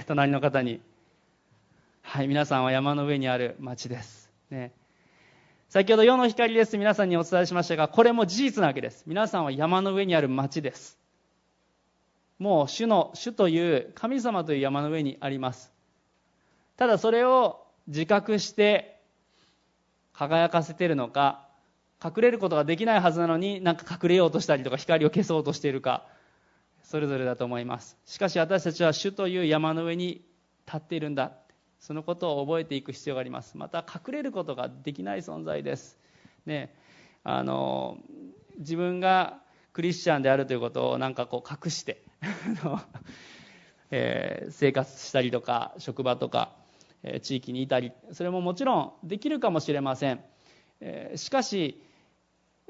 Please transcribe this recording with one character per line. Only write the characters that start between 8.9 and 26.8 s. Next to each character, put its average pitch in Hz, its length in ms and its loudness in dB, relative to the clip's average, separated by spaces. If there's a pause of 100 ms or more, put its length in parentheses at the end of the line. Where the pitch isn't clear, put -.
す。 - 160 -20
皆 196 220 -2
さ 208 100 -4
ん 165 60 0
は 139 80 -4
山 165 300 2
の 196 120 0
上 196 120 0
に 180 80 2
あ 160 60 6
る 143 80 2
町 139 340 -2
で 135 120 -6
す。 - 240 -20 (1400)
も 180 260 4
う 139 40 -6
主 226 180 -4
の、 202 280 4
主 - 180 -8
と 202 160 4
い 165 280 2
う、 - 180 -2
神 254 260 -4
様 214 240 0
と 156 80 -2
い 143 40 0
う 139 40 0
山 135 220 0
の 151 80 -2
上 160 120 -2
に 135 180 -4
あ 143 80 -6
り 135 100 -4
ま 131 140 -4
す。 - 200 -18 (1040)
た 254 100 2
だ 220 120 4
そ 220 120 0
れ 233 140 4
を 254 400 2 (220)
自 156 200 -4
覚 208 320 2
し - 140 -8
て 208 460 2 (1120)
輝 165 380 2
か 170 120 2
せ 160 120 -8
て 180 100 -2
い 175 40 4
る 156 80 2
の 123 120 -2
か、 139 380 0 (580)
隠 165 140 -6
れ 240 140 8
る 233 60 0
こ 196 100 0
と 165 80 0
が 147 80 4
で 160 120 0
き 208 80 -2
な 226 120 4
い 196 40 4
は 180 120 6
ず 165 80 0
な 170 60 2
の 165 120 2
に、 190 240 -4
な 170 100 4
ん 165 40 0
か - 100 -16 (160)
隠 175 80 4
れ 180 60 6
よ 180 100 6
う 160 40 4
と - 100 -2
し - 60 -6
た 151 100 4
り 131 80 -2
と 127 60 -4
か、 127 60 -2
光 151 300 2
を - 20 8
消 156 160 2
そ 160 140 0
う 147 60 -2
と 143 80 -2
し 147 80 -6
て 147 80 -2
い 135 40 -2
る 131 80 -4
か、 127 240 -2 (760)